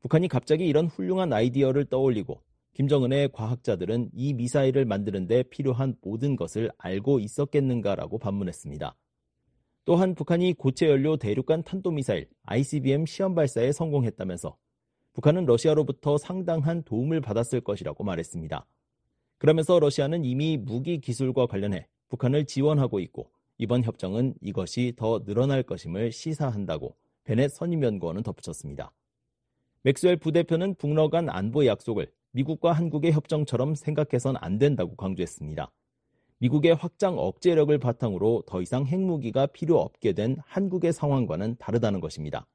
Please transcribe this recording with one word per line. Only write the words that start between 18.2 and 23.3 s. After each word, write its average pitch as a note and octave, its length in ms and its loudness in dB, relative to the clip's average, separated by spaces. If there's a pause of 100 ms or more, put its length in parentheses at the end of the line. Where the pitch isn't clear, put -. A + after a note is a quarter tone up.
그러면서 D#3+ 420 4
러시아는 D3 440 0
이미 C#3+ 320 -2
무기 C3+ 440 -4
기술과 B2+ 460 -2
관련해 G2 420 -4 (220)
북한을 C3+ 360 0
지원하고 C3+ 540 0
있고 - 320 -12 (260)